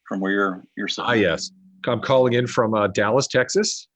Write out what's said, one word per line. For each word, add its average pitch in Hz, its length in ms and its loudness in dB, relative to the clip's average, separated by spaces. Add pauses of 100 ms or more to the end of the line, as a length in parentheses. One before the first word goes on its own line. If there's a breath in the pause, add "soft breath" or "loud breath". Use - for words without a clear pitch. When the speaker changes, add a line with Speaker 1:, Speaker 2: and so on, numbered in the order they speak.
Speaker 1:
from 101 120 -6
where 95 120 -2
you're, 98 320 -2 (140)
you're 101 100 -6
sitting? - 220 -4
Speaker 2:
Ah, 120 40 2
yes. 95 360 0 (380)
I'm 117 120 0
calling 127 340 2
in 123 120 2
from, 113 300 0
uh, 104 140 2
Dallas, 110 360 0
Texas. 185 720 -2